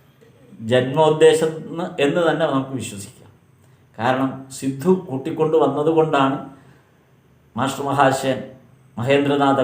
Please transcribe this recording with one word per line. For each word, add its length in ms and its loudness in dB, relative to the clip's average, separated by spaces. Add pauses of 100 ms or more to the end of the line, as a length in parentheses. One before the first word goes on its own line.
(720)
ജന്മോദ്ദേശം 800 4 (200)
എന്ന്, 160 -8 (180)
എന്ന് 220 0
തന്നെ 260 0
നമുക്ക് 280 -4
വിശ്വസിക്കാം. 500 -14 (680)
കാരണം 320 0 (280)
സിദ്ധു 320 -2 (180)
കൂട്ടിക്കൊണ്ടു 560 -2
വന്നതുകൊണ്ടാണ് 720 2 (1200)
മാസ്റ്റർ 280 -4
മഹാശയൻ 540 2 (580)
മഹേന്ദ്രനാഥ 680 2